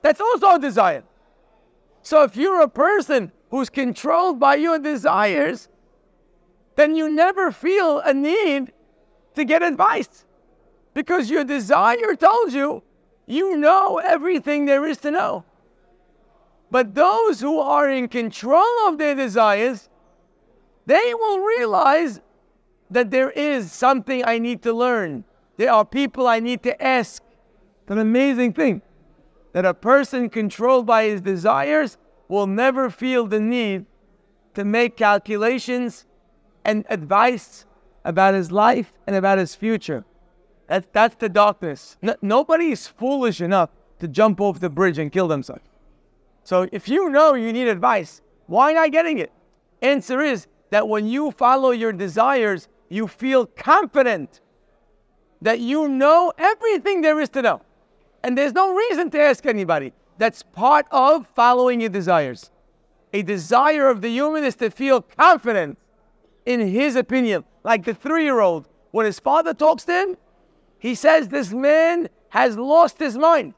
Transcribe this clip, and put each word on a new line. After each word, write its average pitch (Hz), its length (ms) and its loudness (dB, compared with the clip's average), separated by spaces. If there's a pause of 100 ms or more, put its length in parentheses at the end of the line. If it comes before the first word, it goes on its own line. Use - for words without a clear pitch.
That's - 200 2
also 403 340 4
a 311 40 -2
desire. 196 440 -2 (960)
So 302 220 4
if 202 120 -2
you're 349 260 0
a 277 80 4
person 294 600 0 (180)
who's 262 200 -4
controlled 285 720 -2
by 277 160 4
your 320 240 -2
desires, 269 920 -2 (1040)
then 302 200 4
you 311 140 -2
never 349 420 0
feel 339 480 0
a 277 140 0
need 285 600 -2 (640)
to 302 100 -2
get 320 180 2
advice, 349 640 -2 (680)
because 302 360 -4
your 302 140 -2
desire 330 720 0
told 392 380 0
you, 277 300 -4 (420)
you 349 320 -4
know 381 400 2
everything 311 680 -2
there 277 200 2
is 302 140 -4
to 294 120 -6
know. 247 340 -4 (1300)
But 240 240 0
those 381 440 2
who 302 200 -2
are 294 300 2
in 262 200 -4
control 339 800 0
of 320 100 -2
their 294 180 -2
desires, 226 720 0 (960)
they 427 280 2
will 440 260 -2
realize 277 800 0 (720)
that 220 200 -2
there 262 200 0
is 277 400 -4
something 262 540 -2
I 233 140 0
need 233 240 -6
to 233 100 -2
learn. 220 500 -2 (340)
There 240 140 0
are 214 140 4
people 254 420 -2
I 226 120 2
need 240 240 -6
to 240 200 -4
ask. 262 400 -2 (600)
It's - 80 -14
an 208 80 -2
amazing 240 540 0
thing 269 280 0 (720)
that 180 100 -2
a 185 100 2
person 247 560 0
controlled 233 560 -2
by 220 200 2
his 208 160 -4
desires 240 760 0 (300)
will 196 200 -2
never 247 420 0
feel 247 380 -2
the 214 120 -2
need 214 460 -4 (720)
to 202 100 -6
make 233 320 0
calculations 220 1080 -2 (600)
and 214 240 -2
advice 202 760 -2 (380)
about 190 300 2
his 175 180 -2
life 214 400 0 (140)
and 196 100 0
about 196 220 2
his 180 180 -4
future. 202 480 -6 (640)
That, 180 240 -4
that's 226 240 2
the 220 140 -6
darkness. 190 720 0
N-, 214 200 -4
nobody 311 500 0
is - 160 -8
foolish 247 520 -4
enough 175 300 0 (300)
to 170 80 -10
jump 196 340 2
off 196 180 -2
the 175 100 -4
bridge 156 280 0
and 147 140 -6
kill 185 160 0
themselves. 135 360 -6 (800)
So 185 280 0
if - 160 -10
you 339 220 0
know 294 240 4
you 226 200 -4
need 247 140 -2
advice, 202 540 -2 (260)
why 254 260 2
not 320 180 2
getting 320 280 0
it? - 120 -8 (500)
Answer 254 400 -2
is 254 260 -4 (240)
that 214 160 0
when 214 200 -4
you 277 240 -4
follow 262 400 2
your 226 200 -2
desires, 202 760 -2 (220)
you 208 180 -4
feel 262 380 0
confident 254 960 0 (1000)
that 226 180 0
you 285 280 -2
know 302 500 2
everything 403 640 0
there 302 180 2
is 285 100 -4
to 269 120 -6
know. 196 200 0 (600)
And 247 140 -2
there's 277 160 0
no 370 220 2
reason 370 360 -2
to 294 100 0
ask 277 240 2
anybody. 165 480 -2 (240)
That's 214 240 -2
part 285 500 0
of 277 440 2
following 247 460 2
your 226 80 -4
desires. 165 600 -2 (600)
A 208 80 -2
desire 240 640 2
of 226 140 2
the 233 80 -4
human 294 340 -2
is 262 140 -2
to 226 120 -4
feel 262 320 0
confident 226 760 2 (680)
in 247 140 0
his 233 360 0
opinion. 240 480 -2 (200)
Like 214 220 -2
the 226 80 -4
three-year-old, 247 720 0 (240)
when 220 140 -2
his 208 140 -6
father 320 340 0
talks 302 320 0
to 349 80 -2
him, 370 240 -2 (600)
he 233 180 -6
says, 311 320 2
"This 202 240 -6
man 320 580 0 (200)
has 247 280 0
lost 285 420 2
his 254 180 -4
mind." 294 400 2